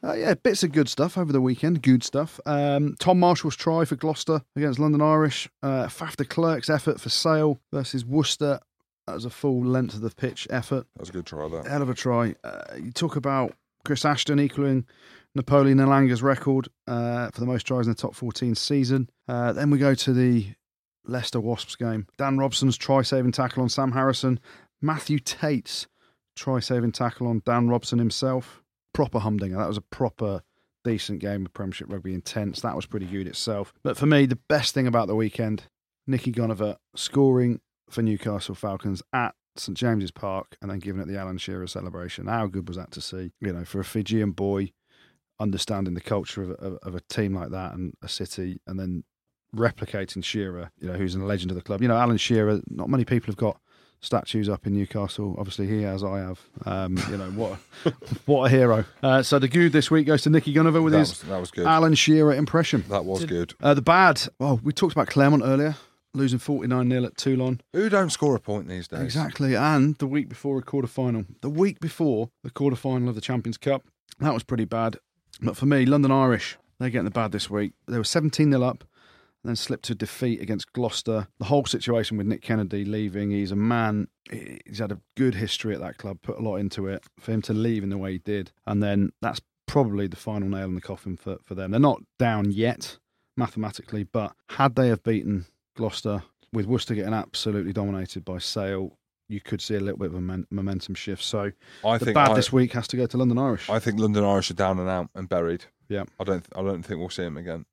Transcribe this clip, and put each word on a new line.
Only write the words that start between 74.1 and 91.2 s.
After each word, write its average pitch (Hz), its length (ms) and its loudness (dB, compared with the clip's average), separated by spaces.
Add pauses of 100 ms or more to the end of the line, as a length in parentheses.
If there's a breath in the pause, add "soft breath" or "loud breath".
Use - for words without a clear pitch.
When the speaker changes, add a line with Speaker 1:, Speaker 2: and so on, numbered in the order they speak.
Speaker 1:
That 147 140 2
was 123 100 -2
pretty 113 220 -2
bad. 113 320 -2 (440)
But - 140 -2
for 135 120 0
me, 139 180 4
London 139 260 4
Irish, 131 460 2 (220)
they're 127 100 -2
getting 113 160 -2
the 104 60 -4
bad 110 200 -2
this - 180 -6
week. 104 240 -4 (140)
They 120 100 -4
were 113 60 -2
seventeen 151 460 2
nil 131 140 4
up, 123 200 -2 (600 soft breath)
and 123 60 -8
then 117 60 -2
slipped - 300 -6
to 120 80 -4
defeat 113 480 -4
against 101 320 -6
Gloucester. 113 540 -2 (100)
The 107 80 -6
whole 139 200 4
situation 113 520 -2
with 101 80 -2
Nick 107 160 -2
Kennedy 104 420 -2
leaving, 101 460 -4
he's 101 220 -2
a 101 40 -2
man, 107 520 0 (240)
he-, - 340 -14
he's 104 140 -14
had 104 120 -6
a 101 80 -10 (160)
good 127 200 2
history 104 400 -4
at 69 60 -8
that 87 180 -10
club, 98 240 -10
put - 160 -8
a - 20 -4
lot 110 140 -4
into 98 320 -4
it. 95 160 -8 (160)
For - 120 -8
him 110 120 0
to 110 100 -2
leave 110 300 0
in 98 60 -4
the 98 100 -4
way 95 140 -6
he 92 40 -6
did, 101 340 -6 (140)
and 104 160 0
then 101 300 2 (100)
that's - 200 -4 (260)
probably 101 400 0
the 87 80 -8
final 104 340 -6
nail 95 160 -4
in 92 80 -6
the 90 80 -6
coffin 95 360 -10
for, 95 260 -10